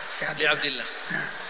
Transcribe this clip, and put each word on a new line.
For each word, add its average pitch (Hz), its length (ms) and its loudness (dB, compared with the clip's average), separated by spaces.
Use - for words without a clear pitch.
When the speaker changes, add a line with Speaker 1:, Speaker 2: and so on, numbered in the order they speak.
Speaker 1:
لعبد 151 200 -2
Speaker 2:
لعبد 151 240 6
Speaker 1:
الله. 127 180 2
Speaker 2:
الله. - 20 -4
Speaker 1:
نعم. - 160 0